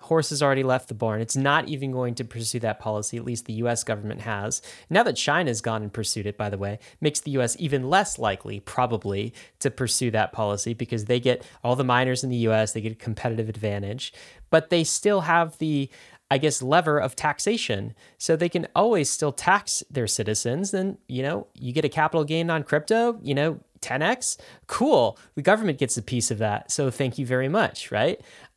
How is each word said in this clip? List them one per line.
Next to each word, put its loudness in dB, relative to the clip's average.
Horse 2
has -4
already 4
left 0
the -10
barn. 0
It's -4
not 2
even -4
going -2
to -6
pursue -6
that -2
policy, -4
at -6
least -6
the -8
U 0
S -2
government -6
has. -4
Now 4
that 0
China's 0
gone -2
and -8
pursued -4
it, -6
by -2
the -4
way, -6
makes 0
the -6
U 2
S 0
even 0
less 2
likely, -2
probably, -2
to 0
pursue 0
that 2
policy -2
because -4
they 2
get 0
all 2
the 2
miners 2
in -2
the 0
U 4
S, 2
they -6
get -4
a -14
competitive -4
advantage, -4
but 4
they 4
still 2
have 2
the, 0
I 4
guess, 0
lever 4
of -2
taxation. -2
So 0
they 2
can -2
always 4
still -2
tax 0
their -2
citizens. -2
Then, -2
you -4
know, -4
you -8
get 2
a 0
capital 2
gain -2
on 0
crypto, 2
you -2
know, 0
ten -4
X, 0
cool. 4
The -4
government 2
gets 0
a -4
piece -2
of -4
that. -2
So 0
thank -2
you -2
very 0
much, -2
right? 0